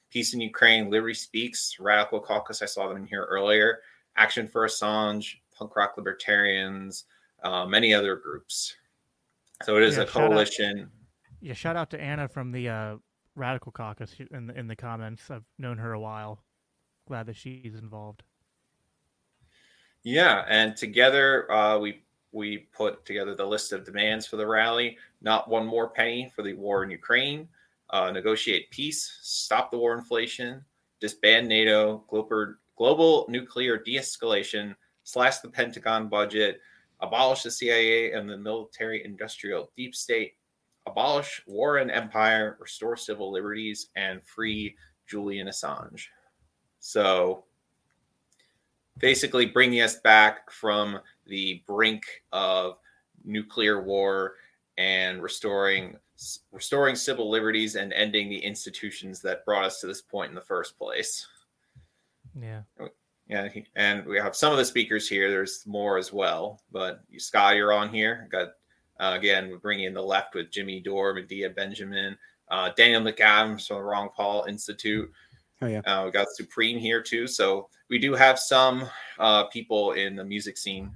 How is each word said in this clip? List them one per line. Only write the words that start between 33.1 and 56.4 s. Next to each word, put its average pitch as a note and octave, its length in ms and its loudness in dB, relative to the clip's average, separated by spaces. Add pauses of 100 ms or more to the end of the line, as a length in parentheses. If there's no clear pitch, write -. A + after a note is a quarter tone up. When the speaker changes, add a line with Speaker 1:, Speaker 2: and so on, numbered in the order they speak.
Speaker 1:
nuclear B2 480 -2
de-escalation, G#2+ 960 -4 (280)
slash B2+ 360 0
the - 100 -18
Pentagon A2+ 580 -2
budget, G#2 540 0 (400)
abolish C3 420 2
the A#2 80 -8
C A#2+ 200 -2
I A#2 40 4
A A2+ 380 4
and G#2 160 -6
the G2+ 80 -12
military A2 640 -6
industrial G2+ 720 -8
deep B2+ 180 -10
state, A2+ 420 -4 (500)
abolish C#3+ 600 -2
war C3+ 320 0
and C3 140 0
empire, A2 680 0
restore - 360 -6
civil G2+ 360 -8
liberties, G#2 640 -6
and F#2+ 280 -6
free G#2+ 520 -6 (300)
Julian G2+ 420 -6
Assange. - 600 -10 (720)
So F#2 640 2 (1500)
basically C3 480 4
bringing B2 360 6
us A2+ 160 2
back G#2+ 520 8
from G#2 500 0 (280)
the F#2+ 400 -6
brink G#2+ 640 0
of F#2 460 -2 (480)
nuclear G#2+ 580 0
war G2 520 0 (420)
and F#2 440 0
restoring, G2 760 -2 (200)
s-, - 220 -14 (120)